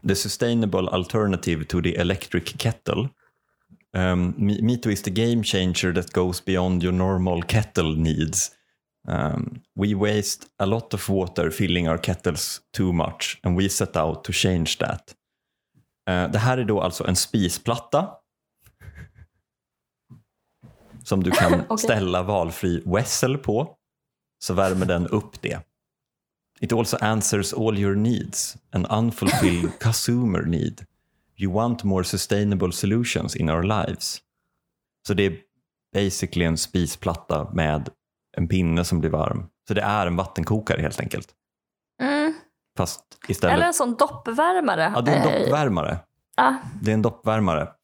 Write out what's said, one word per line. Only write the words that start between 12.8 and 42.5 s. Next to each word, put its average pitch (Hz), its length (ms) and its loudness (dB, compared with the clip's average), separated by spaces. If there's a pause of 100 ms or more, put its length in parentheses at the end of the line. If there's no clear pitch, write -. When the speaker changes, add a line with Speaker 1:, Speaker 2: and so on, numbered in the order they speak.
Speaker 1:
much - 500 -2
and 90 180 2
we 98 80 2
set - 280 -2
out 78 260 0
to - 100 -6
change 85 460 0
that. - 340 -6 (960)
Eh, 90 220 0
det 107 80 2
här 127 180 2
är 127 80 -2
då 101 160 0
alltså - 260 -2
en 90 80 2
spisplatta 117 960 0 (3000)
som 98 200 2
du - 80 2
kan - 300 4
Speaker 2:
<laughs> - 80 -8
Okej. 110 140 -2
Speaker 1:
ställa 92 400 2
valfri 90 600 -2
wessel 127 520 0
på, 120 320 -2 (680)
så - 140 -6
värmer 92 320 2
den 87 220 0
upp - 340 -4
det. - 180 -6 (1000)
It 120 140 -2
also 113 280 0
answers 107 520 0
all 110 240 0
your 101 180 2
needs. - 640 -2 (140)
An - 140 0
unfulfilled 95 960 0
Speaker 2:
<laughs> - 20 -12
Speaker 1:
consumer 117 600 2
need. 80 440 -2 (520)
You 98 160 -2
want 117 300 0
more 95 200 2
sustainable 101 680 0
solutions 98 640 -2
in 80 140 0
our 82 140 0
lives. - 580 -4 (840)
Så 101 60 0
det 98 120 4
är 85 120 0 (560)
basically 92 520 0
en 80 120 2
spisplatta - 960 -2
med 76 360 0 (480)
en 85 100 0
pinne 87 380 2
som 85 140 0
blir 80 100 0
varm. 78 360 -4 (220)
Så 110 60 -4
det 104 80 0
är 104 260 0
en 87 80 -2
vattenkokare 92 640 -2
helt 78 180 -4
enkelt. - 280 -8 (760)
Speaker 2:
Mm. 294 320 0 (440)